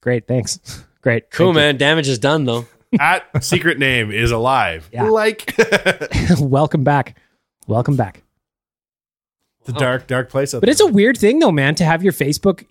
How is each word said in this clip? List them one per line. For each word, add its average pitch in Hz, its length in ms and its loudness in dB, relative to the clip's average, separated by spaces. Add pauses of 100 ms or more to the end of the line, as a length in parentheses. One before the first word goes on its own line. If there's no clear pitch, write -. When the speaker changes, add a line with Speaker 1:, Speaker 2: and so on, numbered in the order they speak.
Speaker 1:
"Great, 123 260 -2
thanks." 123 320 -4 (300)
<laughs> - 140 -20
Great. 117 280 -2
Speaker 2:
Cool, 175 220 2
Speaker 1:
Thank - 20 2
you. 156 60 4
Speaker 2:
man. 147 160 2
Damage 143 320 0
is 127 100 -2
done, 143 280 0
though. 117 200 -4 (160)
Speaker 3:
<laughs> - 160 -2
At 156 460 0
secret 170 340 0
name 123 320 0
is 117 220 0
alive. 117 600 -2
Speaker 1:
Yeah. 120 120 -4
Speaker 3:
Like. 220 520 -2
<laughs> 185 640 -2
Speaker 1:
<laughs> 165 200 2
Welcome 143 420 0
back. 143 340 -2 (520)
Welcome 123 260 0
back. 107 300 -6 (1400)
Speaker 3:
It's - 100 -20
a - 20 -6
dark, 127 340 -2
dark 127 240 -4
place 135 240 -4
out 120 60 -8
Speaker 1:
But 196 60 0
Speaker 3:
there. 254 60 4
Speaker 1:
it's 311 80 2
a 427 60 4
weird 226 320 2
thing, 226 220 2
though, 247 120 4
man, 147 240 0
to 180 80 0
have 165 180 0
your 190 100 2
Facebook 151 580 -2